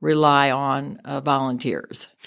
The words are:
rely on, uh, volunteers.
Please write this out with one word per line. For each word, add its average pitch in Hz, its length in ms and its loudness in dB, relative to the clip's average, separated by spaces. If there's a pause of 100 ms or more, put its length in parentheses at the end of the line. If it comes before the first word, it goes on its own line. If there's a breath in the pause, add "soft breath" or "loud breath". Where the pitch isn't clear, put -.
rely 147 500 4
on, 139 540 -2
uh, 139 160 -8
volunteers. 135 880 -4 (180 loud breath)